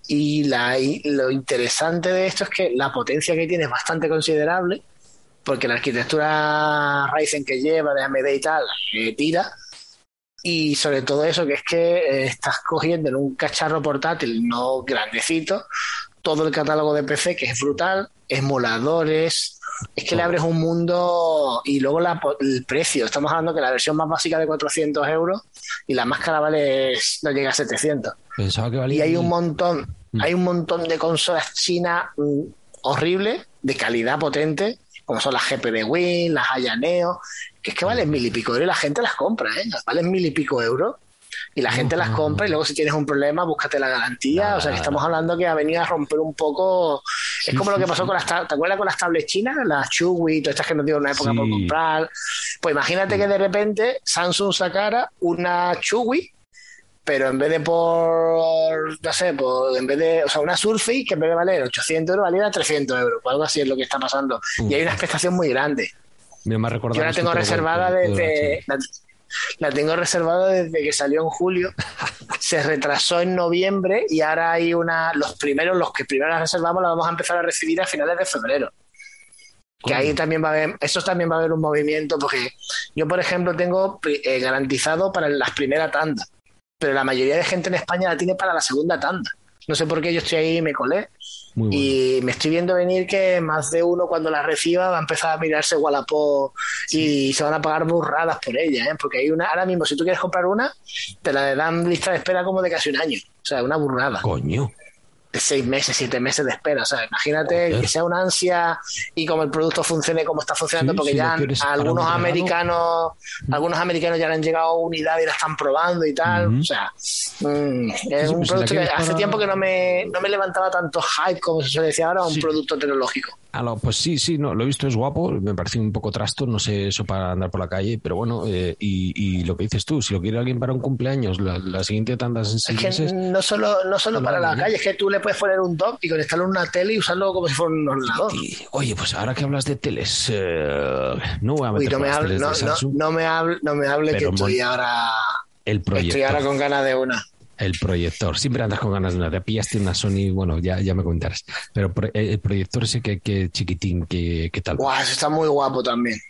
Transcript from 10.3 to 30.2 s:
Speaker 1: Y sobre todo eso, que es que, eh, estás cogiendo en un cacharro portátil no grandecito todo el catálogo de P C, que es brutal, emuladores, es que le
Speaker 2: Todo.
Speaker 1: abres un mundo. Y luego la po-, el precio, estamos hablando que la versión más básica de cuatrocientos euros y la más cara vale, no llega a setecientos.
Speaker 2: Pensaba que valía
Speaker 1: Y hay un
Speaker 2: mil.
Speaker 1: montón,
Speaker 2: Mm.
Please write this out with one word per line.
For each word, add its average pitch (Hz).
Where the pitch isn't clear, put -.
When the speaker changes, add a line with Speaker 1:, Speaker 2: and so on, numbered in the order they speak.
Speaker 1:
Y 160
sobre 143
todo 143
eso, 170
que 143
es 139
que, 170
eh, 139
estás 135
cogiendo 160
en 127
un 135
cacharro 156
portátil 139
no 123
grandecito 135
todo 156
el 151
catálogo 151
de 147
P 143
C, 175
que -
es 120
brutal, 170
emuladores, 156
es -
que -
le 170
Speaker 2:
Todo. 170
Speaker 1:
abres 175
un 165
mundo. 170
Y 139
luego 139
la 170
po-, 143
el 135
precio, 143
estamos 143
hablando 160
que 151
la 131
versión 139
más 156
básica 160
de 160
cuatrocientos 151
euros 170
y 135
la 123
más 123
cara 156
vale, 143
no 151
llega 135
a 127
setecientos. 135
Speaker 2:
Pensaba 110
que 123
valía 139
Speaker 1:
Y 156
hay 165
un 170
Speaker 2:
mil. 170
Speaker 1:
montón, 170
Speaker 2:
Mm. 110